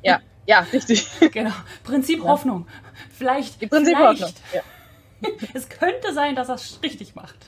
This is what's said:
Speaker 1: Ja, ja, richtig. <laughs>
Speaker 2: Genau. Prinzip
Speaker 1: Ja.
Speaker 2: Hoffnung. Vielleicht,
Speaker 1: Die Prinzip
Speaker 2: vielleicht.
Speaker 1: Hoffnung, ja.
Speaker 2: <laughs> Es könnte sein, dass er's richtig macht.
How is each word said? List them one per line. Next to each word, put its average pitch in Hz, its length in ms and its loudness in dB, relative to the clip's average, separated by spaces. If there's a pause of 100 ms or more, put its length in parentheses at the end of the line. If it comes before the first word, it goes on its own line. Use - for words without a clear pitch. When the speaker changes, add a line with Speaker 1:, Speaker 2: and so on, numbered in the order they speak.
Speaker 1:
Ja, 180 180 4 (260)
ja, 190 260 4
richtig. 240 340 0 (140)
<laughs> 320 120 6
Speaker 2:
Genau. 220 200 -4 (320)
Prinzip 269 340 -2
Speaker 1:
Ja. 330 60 -8
Speaker 2:
Hoffnung. 254 420 0 (500)
Vielleicht, 269 460 -4
Speaker 1:
Die 220 60 -8
Prinzip 302 280 4
Speaker 2:
vielleicht. 269 260 6
Speaker 1:
Hoffnung, 175 200 -10 (100)
ja. 180 100 -4 (600)
Speaker 2:
<laughs> - 320 -8
Es 262 160 -10
könnte 427 420 -4
sein, 285 240 -2
dass 254 140 -6
er's - 320 -10
richtig 254 320 -10
macht. - 220 -20 (120)